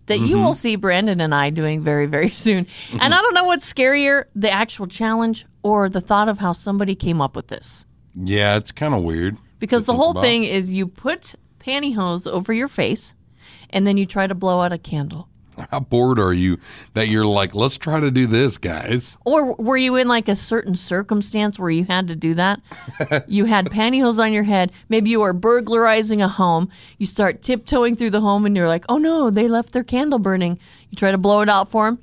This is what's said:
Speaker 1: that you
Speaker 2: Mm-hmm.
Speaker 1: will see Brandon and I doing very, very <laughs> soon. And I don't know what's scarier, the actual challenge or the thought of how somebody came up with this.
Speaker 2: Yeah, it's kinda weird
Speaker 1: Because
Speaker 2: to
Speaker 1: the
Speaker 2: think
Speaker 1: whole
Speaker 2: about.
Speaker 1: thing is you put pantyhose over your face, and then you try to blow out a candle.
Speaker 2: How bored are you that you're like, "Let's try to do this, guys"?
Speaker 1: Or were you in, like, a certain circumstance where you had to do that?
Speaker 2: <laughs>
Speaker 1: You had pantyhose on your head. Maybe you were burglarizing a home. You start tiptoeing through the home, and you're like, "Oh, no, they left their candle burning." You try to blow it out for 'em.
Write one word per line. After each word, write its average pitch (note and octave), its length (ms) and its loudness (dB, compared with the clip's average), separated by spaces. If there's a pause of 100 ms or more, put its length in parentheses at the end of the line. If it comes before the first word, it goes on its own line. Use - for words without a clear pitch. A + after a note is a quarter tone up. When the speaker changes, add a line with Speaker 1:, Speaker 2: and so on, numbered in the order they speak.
Speaker 1:
that C4+ 120 0
you C4 180 2
Speaker 2:
Mm-hmm. G4 80 2
Speaker 1:
will E4 100 2
see A3 220 -2
Brandon F#3+ 440 0
and D#3 140 0
I C#3+ 160 0
doing D#3 320 -4
very, D3 240 0
very D3+ 220 0
<laughs> - 180 -8
soon. F#3 200 2 (340)
And D4 140 4
I F#4 80 6
don't A4+ 120 2
know F4+ 100 4
what's F4 280 0
scarier, C#4 520 2 (100)
the G#3 160 0
actual G3+ 360 -4
challenge A3+ 600 -2 (160)
or G3+ 260 2
the F#3+ 120 -2
thought G#3 280 0
of G3+ 100 -2
how F3+ 140 -2
somebody G3 420 -2
came E3+ 260 -2
up C3+ 160 -2
with - 120 -10
this. - 380 -10 (280)
Speaker 2:
Yeah, G#2 420 2
it's G#2+ 160 -4
kinda D3 280 -2
weird E2+ 360 -2 (240)
Speaker 1:
Because A3+ 220 0
Speaker 2:
to A3 40 -8
Speaker 1:
the B3 60 0
Speaker 2:
think B3 100 2
Speaker 1:
whole E4 100 4
Speaker 2:
about. C#4 100 -2
Speaker 1:
thing A#3 220 2
is F#3 280 -2
you F#3+ 160 -2
put - 460 -8 (260)
pantyhose A3 680 -4
over F#3+ 260 -4
your A#3+ 160 -2
face, - 460 -4 (560)
and G3 160 0
then G3 100 2
you G3 100 0
try F#3+ 200 -2
to F#3+ 80 -6
blow F3+ 260 0
out F3 120 -2
a E3+ 60 -6
candle. D#3 500 -8 (420)
Speaker 2:
How C#3 100 -4
bored B2 380 2
are F#2 140 2
you F2+ 240 2 (380)
that A2 140 0
you're G#2+ 180 2
like, G2 280 2
"Let's A#2+ 220 0
try D#3 240 -2
to C#3+ 100 0
do B2+ 160 2
this, A#2 300 2
guys"? F#2+ 720 -6
Speaker 1:
Or C#4 300 2
were A#3+ 200 0
you B3+ 200 0
in, B3+ 120 2
like, A#3 200 0
a A3 60 0
certain G3 400 -4
circumstance G3+ 840 -2
where F3+ 100 -4
you E3 160 0
had F#3 240 -2
to E3 80 -8
do D#3+ 180 -2
that? F#3 260 0 (380)
Speaker 2:
<laughs> D3+ 300 -2
Speaker 1:
You G3 160 2
had G#3 220 2
pantyhose A#3 520 0
on A3 140 2
your G#3 120 0
head. F#3+ 280 2 (160)
Maybe A3 220 2
you A3+ 100 2
were F#3+ 140 2
burglarizing A3 880 2
a F#3+ 60 2
home. F3+ 420 0 (260)
You G#3 80 -4
start F#3 380 -2
tiptoeing A#3+ 540 0
through A#3 140 -2
the G#3+ 120 2
home, G#3 240 2
and G3+ 100 2
you're F3 100 2
like, E3 220 0
"Oh, C4 80 2
no, D#4 320 2
they G#3+ 180 2
left A#3 280 -2
their B3 100 -2
candle C4+ 340 0
burning." F#3 400 0 (300)
You - 80 -16
try G3 140 2
to G3 80 2
blow G#3 240 4
it G#3 80 2
out G3 200 2
for G#3+ 160 2
'em. A#3+ 160 -2